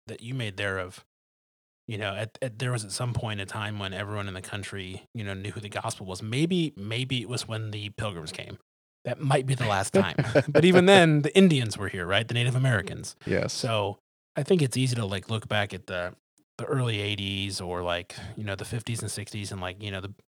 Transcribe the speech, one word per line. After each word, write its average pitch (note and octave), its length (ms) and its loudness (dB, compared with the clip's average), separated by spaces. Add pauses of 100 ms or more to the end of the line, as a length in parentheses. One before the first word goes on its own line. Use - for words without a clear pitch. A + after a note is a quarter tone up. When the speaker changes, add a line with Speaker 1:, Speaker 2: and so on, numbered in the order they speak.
Speaker 1:
that - 120 -12
you A#2 140 -8
made G#2+ 220 -4
there G2 220 -2
of, F#2 260 -10 (840)
you A2 100 -6
know, G2+ 160 -4
at, G#2+ 300 -8
at, G#2+ 160 -6
there B2 140 -2
was A2 120 -4
at G2 60 -14
some B2 240 -4
point G#2+ 260 -4
a G2 60 -6
time G#2 320 -6
when F#2+ 160 -6
everyone G2+ 320 -4
in F#2+ 80 -8
the F#2 80 -10
country, F#2+ 600 -10 (100)
you A2+ 80 -6
know, G2+ 100 -6
knew F#2+ 200 -8
who - 80 -10
the G#2 80 -10
gospel G2+ 380 -6
was. F#2 180 -8
Maybe, D#3+ 520 0
maybe A#2+ 460 -4
it F2+ 60 -10
was A#2+ 180 -6
when A2 240 -6
the G#2 200 -8
Pilgrims G2 420 -6
came. - 260 -12 (460)
That B2 160 -6
might C#3 260 2
be C3+ 80 2
the B2 140 0
last G2 240 0
time. F#3+ 240 4 (180)
Speaker 2:
<laughs> C#3+ 140 6
Speaker 1:
But D3 160 6
even F3+ 220 8
then, E3+ 360 8
the D3+ 160 4
Indians C#3 400 6
were G2 100 -2
here, F#2 160 -4
right? G2+ 220 2
The - 80 -2
Native A#2+ 220 2
Americans. B2 580 0 (120)
Speaker 2:
Yes. G2+ 260 0
Speaker 1:
So G#2 460 0 (360)
I D3+ 80 -2
think F3+ 180 4
it's C3 160 2
easy B2+ 200 2
to, A2+ 100 -2
like, G2 240 -6
look A2 160 -4
back G#2 260 0
at F#2 140 -12
the, F2+ 280 -6 (440)
the - 60 -8
early A#2+ 380 0
eighties G2 580 -4
or, F2+ 220 -4
like, F2 340 -4 (180)
you G#2+ 80 -10
know, G2+ 140 -4
the G2+ 80 -10
fifties A#2 380 -6
and G#2 80 -6
sixties G2+ 420 -8
and, G2 80 -8
like, F#2 220 -8
you G#2 80 -6
know, G2 100 -6
the, G2 140 -10 (160)